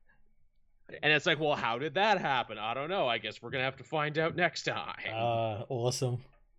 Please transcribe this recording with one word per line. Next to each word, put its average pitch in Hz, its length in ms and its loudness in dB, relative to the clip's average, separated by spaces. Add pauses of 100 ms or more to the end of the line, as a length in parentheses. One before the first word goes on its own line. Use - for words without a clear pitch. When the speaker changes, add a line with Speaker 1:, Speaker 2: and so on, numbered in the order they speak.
(1040)
Speaker 1:
And 143 80 4
it's 151 140 4
like, 160 160 4
"Well, 147 140 2
how 120 240 0
did 147 160 -4
that 196 240 4
happen? 127 400 0
I 110 160 -2
don't 143 160 -4
know. 180 180 2
I 117 80 2
guess 107 240 -6
we're 120 100 -12
gonna 127 140 -2
have 131 120 -2
to 123 80 -16
find 151 340 -2
out 165 180 0
next 175 280 0
time." 107 300 -4 (160)
Speaker 2:
Uh, 113 600 0
awesome. 123 520 -2 (360)